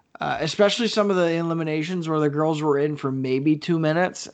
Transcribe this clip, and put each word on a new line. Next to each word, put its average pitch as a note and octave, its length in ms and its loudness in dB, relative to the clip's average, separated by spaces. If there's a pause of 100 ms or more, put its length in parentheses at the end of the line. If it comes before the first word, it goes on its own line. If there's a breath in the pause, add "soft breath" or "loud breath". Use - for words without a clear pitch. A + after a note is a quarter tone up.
(200 soft breath)
Uh, D3 200 -2
especially G3+ 480 2
some G#3 200 0
of F#3+ 80 2
the F3 140 2
eliminations E3 760 -2
where D#3 140 0
the D3+ 80 4
girls D3+ 320 0
were D3 180 2
in D3+ 160 0
for C#3 160 -4
maybe C3+ 460 0
two E3 220 -2
minutes D#3+ 560 0